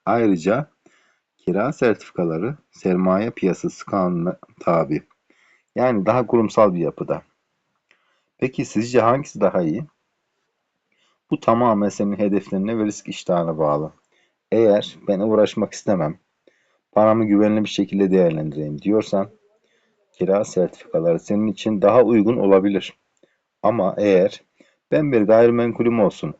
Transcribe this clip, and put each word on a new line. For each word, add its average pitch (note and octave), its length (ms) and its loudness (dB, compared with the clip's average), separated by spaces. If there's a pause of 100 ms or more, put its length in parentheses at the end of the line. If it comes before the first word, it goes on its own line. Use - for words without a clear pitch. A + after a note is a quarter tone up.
Ayrıca G#2+ 640 0 (680)
kira D3+ 360 -4
sertifikaları G#2 840 -4 (140)
sermaye F#2 600 -2
piyasası - 540 -6
kanununa F2+ 520 -4 (220)
tabi. F2+ 440 -2 (720)
Yani A#2 300 -2
daha A#2 220 0
kurumsal A2 460 2
bir F2 60 -4
yapıda. D#2 420 -6 (1160)
Peki B2+ 280 -4
sizce A#2 340 -2
hangisi B2 420 0
daha F#2 200 0
iyi? F2 220 -2 (1500)
Bu D#3 80 -4
tamamen A2+ 500 2
senin G2+ 280 -4
hedeflerine G2+ 600 -2
ve G#2+ 80 -2
risk - 220 -8
iştahına E2+ 500 -4
bağlı. D2+ 360 -2 (580)
Eğer G#2+ 460 2 (100)
"Ben G2 120 0
uğraşmak G#2+ 540 0
istemem, E2 460 -4 (720)
paramı A2 340 4
güvenli G#2+ 380 2
bir G2 60 -6
şekilde G2 420 -2
değerlendireyim." D#2 720 -2
diyorsan, G#2 480 -2 (840)
kira F#2+ 320 -2
sertifikaları E2+ 760 -4
senin G#2+ 280 -4
için G#2 340 -4
daha A2 220 6
uygun A2 340 2
olabilir. G2 560 2 (720)
Ama G#2 340 -2
eğer G2 460 2 (480)
"Ben D3 200 0
bir A#2 100 2
gayrimenkulüm A#2 800 2
olsun, E2+ 400 -2